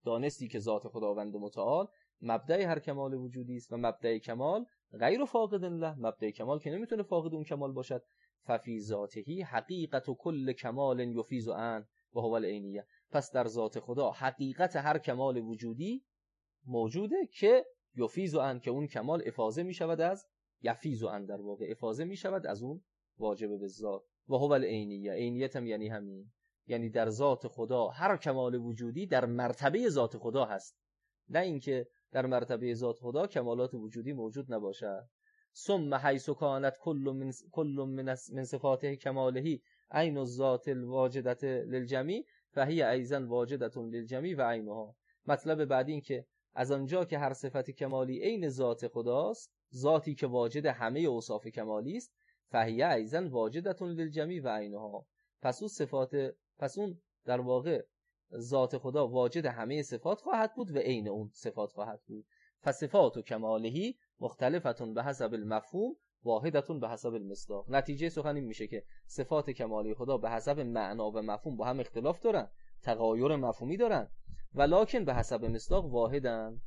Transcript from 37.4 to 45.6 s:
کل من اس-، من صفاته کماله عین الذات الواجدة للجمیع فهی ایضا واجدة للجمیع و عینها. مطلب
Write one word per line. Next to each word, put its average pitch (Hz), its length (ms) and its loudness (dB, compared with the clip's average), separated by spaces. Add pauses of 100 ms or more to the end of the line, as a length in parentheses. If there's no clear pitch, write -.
کل 139 360 -2
من 131 280 -2
اس-، 123 180 -14
من 131 100 -4
صفاته 135 520 0
کماله 131 640 0 (320)
عین 156 260 2
الذات 127 500 2
الواجدة 127 960 0
للجمیع 131 640 -2 (240)
فهی 151 340 2
ایضا 127 440 2
واجدة 120 520 0
للجمیع 120 580 -4
و 135 120 2
عینها. 107 460 -4 (300)
مطلب 156 400 2